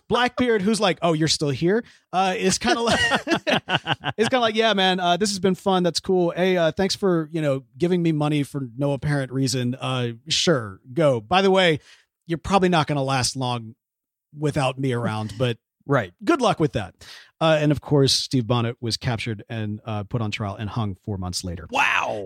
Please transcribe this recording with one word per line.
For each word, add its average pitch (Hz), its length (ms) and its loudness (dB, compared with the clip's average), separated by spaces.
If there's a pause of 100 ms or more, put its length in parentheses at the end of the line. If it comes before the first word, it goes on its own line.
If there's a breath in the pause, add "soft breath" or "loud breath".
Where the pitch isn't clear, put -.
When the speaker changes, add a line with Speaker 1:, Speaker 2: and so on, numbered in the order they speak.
Speaker 1:
Blackbeard, 240 540 2
who's 202 180 0
like, 185 220 2
"Oh, 170 100 2
you're 156 160 2
still 143 220 0
here?" 175 340 0 (300 soft breath)
Uh, 185 200 0
is 185 220 0
kinda 240 240 0
like, 233 180 0
<laughs> 202 1160 -2
is 226 140 0
kinda 254 100 2
like, 226 140 0
"Yeah, 220 180 2
man, 190 280 2
uh, 175 180 2
this 208 100 0
has 202 100 -6
been 185 160 2
fun. 185 280 0
That's 170 180 0
cool. 180 300 2
Hey, 185 260 0
uh, 165 160 2
thanks 190 240 -2
for, 170 340 0
you 160 120 -4
know, 139 220 0 (120)
giving 175 260 2
me 165 100 2
money 147 300 2
for 139 200 -6 (160)
no 143 160 0
apparent 135 380 -2
reason. 127 420 0
Uh, 127 380 -4 (160)
sure, 117 520 0 (140)
go. 127 260 2
By 180 220 2
the 196 80 4
way, 180 280 4 (480 soft breath)
you're 165 120 -4
probably 185 320 2
not 156 160 4
gonna 143 180 0
last 131 320 -2
long 120 380 -4 (640)
without 139 420 -2
me 135 160 0
around, 110 440 -4
but 120 200 0 (280)
Speaker 2:
Right. 123 280 0 (100)
Speaker 1:
good 311 160 2
luck 202 180 2
with 156 140 0
that." 95 220 -6 (460 loud breath)
Uh, 160 200 4
and 151 120 2
of 139 100 -2
course, 139 320 2
Steve 123 320 -2
Bonnet 120 340 0
was 113 160 -4
captured 110 540 -6
and, 107 340 -6
uh, 107 200 -6
put 113 180 -4
on 107 80 -4
trial 101 240 -6
and 107 160 -8
hung 104 240 -4
four 101 240 -8
months 92 260 -6
later. 85 260 -10
Speaker 2:
Wow. 220 560 -2